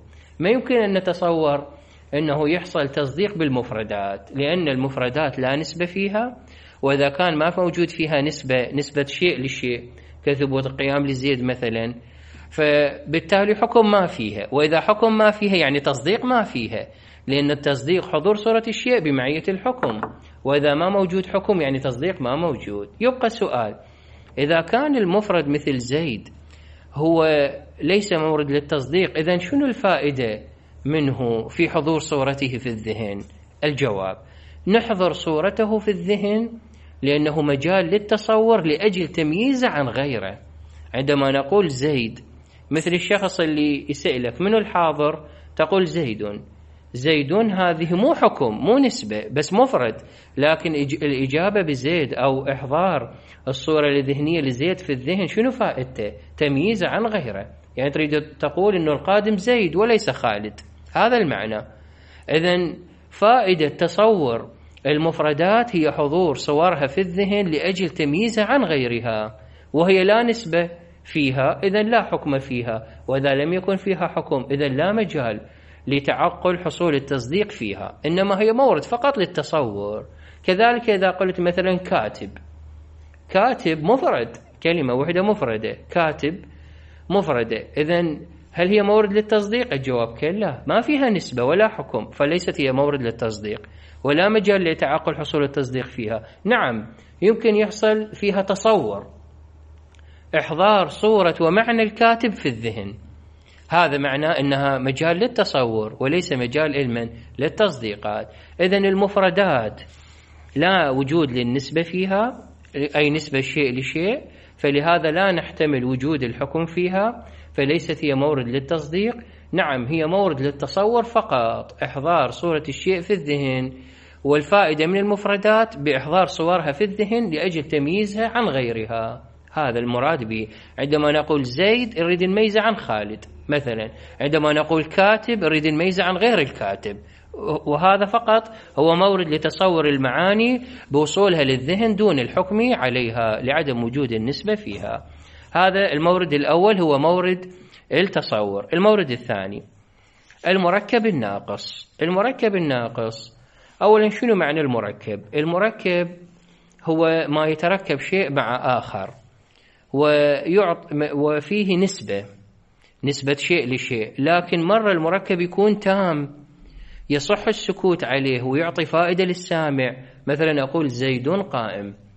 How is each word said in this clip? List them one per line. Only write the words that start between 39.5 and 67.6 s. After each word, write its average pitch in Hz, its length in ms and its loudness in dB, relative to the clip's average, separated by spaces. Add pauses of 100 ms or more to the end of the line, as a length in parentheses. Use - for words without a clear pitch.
عن 147 180 -2
غيره. 113 520 -4 (540)
عندما 139 380 2
نقول 165 380 2
زيد، 131 500 -2 (520)
مثل 160 200 0
الشخص 190 480 0
اللي 151 500 0
يسألك: 127 520 -2
"منو 208 160 2
الحاضر؟" 156 680 0 (300)
تقول: 185 300 2
"زيد". 139 380 -4 (680)
زيد 143 400 0
هذه 180 600 0
مو 262 180 4
حكم، 135 400 0
مو 151 240 2
نسبة، 107 540 0
بس 151 220 -2
مفرد، 196 420 2 (420)
لكن 156 360 2
إج-، 143 300 -2
الإجابة 151 580 0
بزيد 143 520 -2
أو 135 380 0
إحضار 139 640 -2 (340)
الصورة 147 400 0
الذهنية 143 540 0
لزيد 143 380 -2
في - 100 -12
الذهن 151 380 -2
شنو 233 220 0
فائدته؟ 131 640 -4 (240)
تمييزه 160 500 0
عن 175 180 -2
غيره، 123 400 -4 (320)
يعني 139 140 0
تريد 151 300 0 (180)
تقول 180 360 0
إنه 156 160 0
القادم 196 460 0
زيد 202 380 0
وليس 220 340 2
خالد، 107 500 -4 (360)
هذا 226 220 4
المعنى. 110 500 -2 (600)
إذن 170 480 0 (320)
فائدة 196 580 4
تصور 160 800 2 (360)
المفردات 156 920 0
هي 156 160 2
حضور 156 420 0
صورها 151 540 0
في 135 100 -4
الذهن 196 540 0
لأجل 175 380 -2